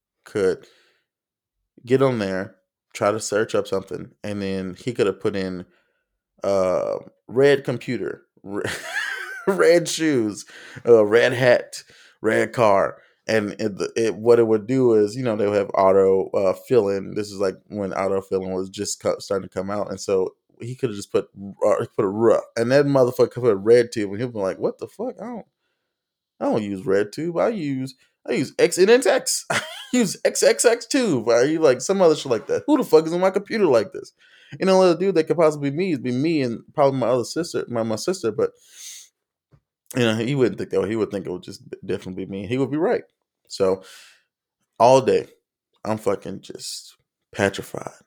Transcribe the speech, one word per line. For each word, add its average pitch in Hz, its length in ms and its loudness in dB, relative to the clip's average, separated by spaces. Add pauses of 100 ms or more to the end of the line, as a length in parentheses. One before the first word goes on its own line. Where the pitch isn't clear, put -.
(240)
could 95 420 -2 (1200)
get 127 160 2
on 127 180 2
there, 95 360 -4 (380)
try 104 180 0
to 110 80 -4
search 110 340 -2
up 101 140 -2
something, 95 440 -8 (120)
and 104 180 -6
then 95 340 -6
he - 180 -8
could 117 120 0
have 95 140 -2
put 101 160 -4
in, 92 300 -8 (760)
uh, 92 520 0 (320)
"red 139 360 2
computer, 120 600 -6 (200)
re-, 98 200 -8 (440)
<laughs> - 400 -10
red 170 400 4
shoes, 123 580 -2 (420)
uh, 113 180 8
red 120 280 4
hat, 123 500 2 (380)
red 110 320 0
car." 98 440 2 (300)
And 104 320 0
it, 107 140 -4 (240)
it, 110 180 0
what 117 240 4
it 117 80 4
would 107 200 0
do 127 260 2
is, 104 220 2
you 131 80 -8
know, 113 120 -2
they 104 100 -2
would 104 120 0
have 98 180 0
auto, 95 540 4
uh, 95 240 0 (140)
fill 113 200 2
in. 98 260 -6
This 101 160 -6
is, 98 120 -14
like, 95 140 -2 (120)
when 98 240 -8
auto 98 300 -2
fill 95 220 -4
in 92 100 -8
was 95 160 -6
just 101 320 -10
co-, 95 180 -4
starting 95 300 -6
to - 40 -20
come 95 160 -6
out. 101 200 -6
And 95 100 -10
so 92 360 -2 (260)
he 120 140 -10
could 123 160 -6
have 104 40 -12
just 101 160 -14
put, 104 240 -2
uh, 101 500 -2 (120)
put 113 80 0
a - 20 0
R, 107 340 2 (140)
and 117 160 0
that 143 140 4
motherfucker 123 460 2
could 120 120 -8
put 123 80 4
a 98 60 0
red 113 340 4
tube, 101 200 -4
and 101 100 -8
he'd 123 120 -6
be 110 60 -8
like, 92 200 -2
"What - 200 -4
the - 80 -10
fuck? - 340 -12
I 196 40 -12
don't, 233 200 -14 (960)
I - 60 -4
don't 202 180 0
use 98 220 -8
red 202 260 2
tube. 165 260 -6
I 185 120 2
use, 139 460 -6 (320)
I - 60 -6
use 151 240 -2
X, 170 200 2
and 190 120 4
it's 247 160 4
X. - 420 0
<laughs> - 40 -8
I - 100 -2 (320)
use 233 300 2
X - 180 0
X 226 220 2
X 233 220 2
tube." 175 420 0
Right? 120 220 4
You, 160 100 0
like, 135 220 4
some 196 200 0
other 160 140 6
shit 139 160 -6
like 110 160 -2
that. - 180 -2
Who 294 120 2
the 247 80 -2
fuck 160 200 4
is 160 80 -4
on 175 60 -2
my 190 120 2
computer 202 340 -2
like 117 260 2
this? - 220 -16 (440)
You 160 80 -4
know, 190 220 6
the 170 100 4
dude 190 180 -2
that 160 100 2
could 156 120 -2
possibly 151 320 2
be 139 60 -4
me 185 160 -2
is 135 80 -2
be 123 140 -4
me 151 300 0
and 117 180 -4 (120)
probably 139 240 2
my 120 100 0
other 123 180 0
sister, 160 420 -6
my, 113 160 -4
my 110 140 -4
sister. 117 340 -4
But, 101 200 -2 (1500)
you 127 60 2
know, 110 120 2
he 117 180 -4
wouldn't 123 240 0
think - 140 -10
that. 95 160 -2
He 110 80 -4
would 104 160 -4
think 98 140 -8
it 82 60 -10
would 90 120 -10
just - 180 -18 (240)
definitely 95 400 -8
be 98 60 -14
me. 98 160 -10
He 123 100 -4
would 131 140 -2
be 147 60 -4
right. 196 260 -2 (460)
So 95 340 -2 (960)
all 131 220 8
day, 98 260 2 (580)
I'm 107 120 -2
fucking 95 440 -4
just - 560 -16 (340)
petrified - 640 -4 (140)